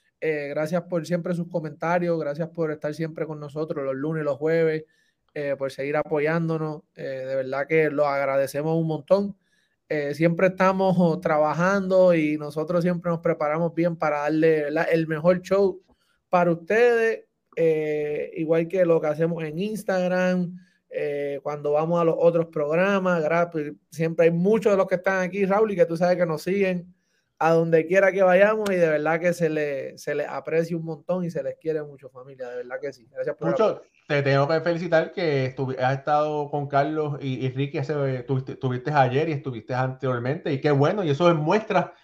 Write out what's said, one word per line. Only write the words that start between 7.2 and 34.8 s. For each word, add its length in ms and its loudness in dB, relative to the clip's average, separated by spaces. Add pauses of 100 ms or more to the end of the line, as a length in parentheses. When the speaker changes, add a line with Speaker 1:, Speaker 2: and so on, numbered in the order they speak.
Speaker 1:
verdad 320 -4
que 220 2
lo 180 2
agradecemos 720 0
un 100 0
montón. 480 0 (540)
Eh, 240 -4
siempre 340 2
estamos, 500 2
oh, 220 4
trabajando 920 4
y 240 2
nosotros 440 -2
siempre 300 0
nos 80 -2
preparamos 540 0
bien 240 0
para 220 0
darle, 460 2
¿verdad?, 240 -2
el 160 2
mejor 360 2
show 400 0 (480)
para 220 4
ustedes, 720 2 (320)
eh, 800 0
igual 320 0
que 160 2
lo 160 4
que 60 -2
hacemos 360 -2
en 160 -8
Instagram, 960 -2 (340)
eh, 520 -4
cuando 300 -4
vamos 280 2
a 20 2
los 140 2
otros 300 4
programas, 760 0
gra-, 280 2
pues, 220 -6 (160)
siempre 360 2
hay 60 8
muchos 420 2
de 40 4
los 100 2
que 80 0
están 260 0
aquí, 240 -2
Raúl, 260 2
y 40 -4
que 100 4
tú 120 -2
sabes 200 2
que 80 0
nos 180 -4
siguen 500 -2 (440)
a 140 4
donde 360 4
quiera 240 4
que 100 0
vayamos 480 4
y 60 0
de 140 4
verdad 300 0
que 140 0
se 160 0
le, 480 -4
se 160 -6
les 140 -4
aprecia 480 -2
un 80 -6
montón 400 -6
y 80 -4
se 100 -6
les 160 -8
quiere 260 -4
mucho, 260 -18
familia, 400 -16
de 80 -10
verdad 240 -10
que 100 -8
sí. 200 -20
Gracias 240 -4
por 120 -4
el 60 0
Speaker 2:
Pucho, 120 2
Speaker 1:
apoyo. 160 -2 (260)
Speaker 2:
te 160 0
tengo 240 2
que 140 0
felicitar 520 0